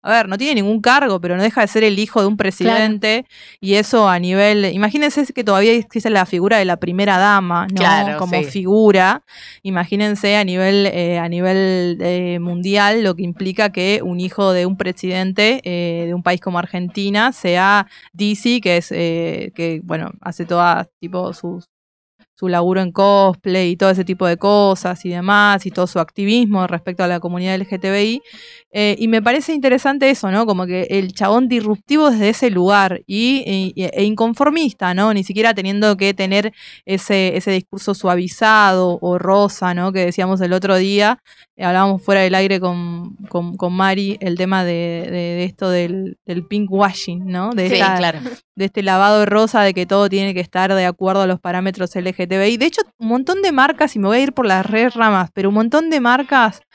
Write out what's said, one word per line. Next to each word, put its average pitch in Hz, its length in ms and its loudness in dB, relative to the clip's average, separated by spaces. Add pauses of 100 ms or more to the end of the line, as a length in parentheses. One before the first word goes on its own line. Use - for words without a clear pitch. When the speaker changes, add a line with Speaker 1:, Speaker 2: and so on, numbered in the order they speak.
Speaker 1:
a 202 80 -2
ver, 220 180 2
no 196 80 -4
tiene 277 240 -2
ningún 208 180 0
cargo, 240 400 2
pero 170 160 -2
no 190 80 0
deja 226 180 0
de 208 60 2
ser 220 160 0
el 202 160 2
hijo 220 220 0
de 196 60 2
un 208 100 0
presidente, 214 880 0
Speaker 2:
Claro. - 320 -20
Speaker 1:
y 196 140 -2
eso 208 340 4
a 180 120 2
nivel, 196 540 2
imagínense 269 600 0
que 247 100 -6
todavía 202 300 4
existe 226 360 -2
la 196 160 2
figura 202 340 2
de 190 60 2
la 175 120 0
primera 185 400 0
dama, 190 540 2
¿no? 196 40 -4
Speaker 3:
Claro, 156 440 2
Speaker 1:
Como 175 180 -4
Speaker 3:
sí. 151 80 -2
Speaker 1:
figura, 190 760 2 (400)
imagínense 202 760 -2
a 208 80 0
nivel, 190 480 2
eh, 175 260 -2
a 165 80 -4
nivel, 180 720 0
eh, 180 400 -2
mundial 196 640 0
lo 185 120 0
que 180 80 -8
implica 190 480 -4
que 190 300 0
un 180 200 -6
hijo 185 320 0
de 180 120 0
un 190 120 -2
presidente, 190 880 -2
eh, 170 400 -4
de 175 80 -4
un 180 100 -6
país 180 160 0
como 180 200 -6
Argentina 196 760 -2
sea 190 540 2 (260)
Dizzy, 208 480 0
que 175 160 2
es, - 160 -4
eh, 165 640 -4
que, 165 280 -6
bueno, 170 280 -8 (100)
hace 175 240 -10
toda, 175 420 0 (140)
tipo, 180 320 -8
sus, 175 320 -12 (720)
su 190 100 -4
laburo 180 320 0
en 180 100 -4
cosplay 190 800 2
y 175 60 -4
todo 190 120 4
ese 185 160 0
tipo 185 220 -2
de 175 100 0
cosas 196 680 2
y 180 40 -6
demás, 196 560 2
y 185 60 -6
todo 180 160 0
su 180 120 -4
activismo 202 680 0
respecto 175 360 -6
a 175 40 0
la 175 120 -2
comunidad 180 360 -4
L 190 100 -4
G 185 140 -8
T 190 100 -4
B 202 160 0
I. 233 160 -4 (500)
Eh, 208 280 0
y 226 80 0
me 226 160 2
parece 277 300 0
interesante 269 580 0
eso, 208 180 -2
¿no? 214 160 0
Como 185 220 -2
que 185 240 -4
el 190 220 -2
chabón 226 340 2
disruptivo 247 640 0
desde 214 180 2
ese 233 220 0
lugar 190 560 2
y, 240 340 0 (340)
y, 190 100 -6
e 196 180 -2
inconformista, 226 920 0
¿no? 208 220 2
Ni 196 80 -2
siquiera 220 320 0
teniendo 202 420 0
que 196 160 0
tener 196 400 -2 (320)
ese, 190 520 0
ese 185 120 -4
discurso 196 460 -4
suavizado 185 1080 2
o 180 160 0
rosa, 190 560 0
¿no? 180 180 -2
Que 185 140 0
decíamos 185 360 -2
el 180 120 0
otro 190 220 2
día, 202 440 2 (360)
eh, - 80 -10
hablábamos 190 400 0
fuera 196 180 2
del 185 140 2
aire 190 240 2
con, 175 560 -6 (140)
con, 175 280 -6
con 180 160 -4
Mari, 190 460 0
el 180 180 -4
tema 185 260 -2
de, 170 460 -4
de, - 20 -8
de 175 340 -6
esto 185 240 -6
del, 180 560 -4
del 175 200 -8
pinkwashing, 190 800 -2
¿no? 185 260 -4
De 190 180 -2
Speaker 3:
Sí, - 60 0
Speaker 1:
esta, 190 220 2
Speaker 3:
claro. 165 220 -2 (360)
Speaker 1:
de 190 100 -4
este 196 180 -6
lavado 196 380 4
de 208 40 4
rosa, 214 380 2
de 196 100 2
que 180 120 -2
todo 196 240 2
tiene 196 240 -2
que 180 80 -4
estar 185 320 -2
de 185 120 2
acuerdo 185 360 0
a 185 60 2
los 180 120 -2
parámetros 185 560 -4
L 185 180 -4
G 180 140 -6
T 185 100 -2
B 202 120 2
I. 233 80 0
De 247 80 0
hecho, 339 160 -2 (180)
un 226 80 -6
montón 269 340 -2
de 381 120 0
marcas, 277 420 2
y 214 40 -2
me 196 80 0
voy 220 100 2
a 262 60 4
ir 277 100 -2
por 247 120 -2
las 190 200 2
re 226 240 0
ramas, 214 440 2
pero 196 160 0
un 202 60 0
montón 294 340 2
de 302 120 0
marcas, 254 600 2 (140)